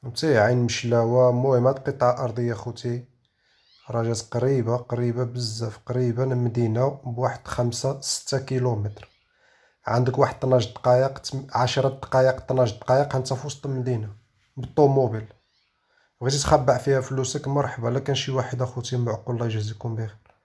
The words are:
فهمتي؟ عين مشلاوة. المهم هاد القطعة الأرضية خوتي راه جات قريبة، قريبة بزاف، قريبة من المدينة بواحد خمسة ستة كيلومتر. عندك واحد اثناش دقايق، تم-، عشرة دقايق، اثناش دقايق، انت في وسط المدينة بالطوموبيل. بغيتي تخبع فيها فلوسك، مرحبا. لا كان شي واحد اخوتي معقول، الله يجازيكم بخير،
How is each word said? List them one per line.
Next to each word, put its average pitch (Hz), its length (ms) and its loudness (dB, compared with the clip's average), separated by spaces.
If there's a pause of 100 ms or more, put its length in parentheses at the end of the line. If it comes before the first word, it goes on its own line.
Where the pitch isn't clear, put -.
فهمتي؟ 127 380 2
عين 117 180 6
مشلاوة. 120 720 4
المهم 123 380 4
هاد 139 100 2
القطعة 123 360 0
الأرضية 120 400 -4
خوتي 120 520 -8 (840)
راه 117 140 0
جات 113 180 -2
قريبة، 123 560 0
قريبة 120 460 -2
بزاف، 117 640 -6
قريبة 123 400 0
من 131 60 0
المدينة 120 580 2
بواحد 123 580 -6
خمسة 135 540 -2
ستة - 380 -4
كيلومتر. 123 720 -2 (760)
عندك 123 300 2
واحد 135 180 2
اثناش 127 380 2
دقايق، 131 440 2
تم-، - 340 -10
عشرة 123 380 0
دقايق، 131 460 2
اثناش 127 360 0
دقايق، 135 440 0
انت 131 180 -2
في 131 140 -8
وسط - 180 -12
المدينة 123 440 -4 (480)
بالطوموبيل. 127 680 2 (960)
بغيتي 135 180 0
تخبع 139 380 4
فيها 135 240 0
فلوسك، 131 460 -4
مرحبا. 135 400 -2
لا 123 120 0
كان 135 160 -2
شي 135 160 -4
واحد 127 300 -2
اخوتي 123 360 -6
معقول، 120 380 -2
الله 117 100 -2
يجازيكم 110 500 -4
بخير، 110 220 -8 (280)